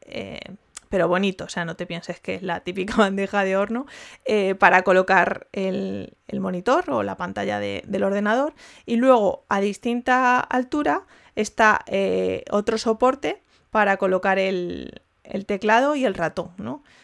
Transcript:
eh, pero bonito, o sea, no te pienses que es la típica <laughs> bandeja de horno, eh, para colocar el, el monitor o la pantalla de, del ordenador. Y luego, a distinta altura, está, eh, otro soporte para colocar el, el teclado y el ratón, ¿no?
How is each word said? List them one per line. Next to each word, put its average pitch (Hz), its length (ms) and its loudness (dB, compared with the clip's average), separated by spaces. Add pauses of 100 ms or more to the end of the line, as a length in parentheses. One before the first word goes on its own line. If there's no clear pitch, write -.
eh, - 400 -12 (480)
pero 175 180 2
bonito, 185 380 0
o - 40 -16
sea, 175 140 -6
no 165 140 -8
te 175 80 -8
pienses 170 340 -10
que - 160 -8
es 185 80 -10
la 180 160 -4
típica 190 360 -6
<laughs> - 20 0
bandeja 196 480 0
de 190 100 0
horno, 226 300 -2 (400)
eh, 196 300 0
para 185 260 6
colocar 185 720 4
el, 190 640 -6 (100)
el 202 140 -6
monitor 226 480 0
o 240 140 -2
la 196 120 -4
pantalla 185 440 -4
de, 101 280 -6
del 196 160 -2
ordenador. 208 500 0 (320)
Y 233 120 -2
luego, 240 500 4
a 196 140 0
distinta 247 800 0
altura, 294 640 -2 (340)
está, 214 500 2
eh, 190 640 -2
otro 208 260 0
soporte 254 640 0 (280)
para 202 260 4
colocar 190 420 2
el, 180 640 -4 (300)
el 196 140 -6
teclado 220 500 2
y 262 100 -2
el 202 80 0
ratón, 170 440 -6
¿no? 226 260 -10 (200)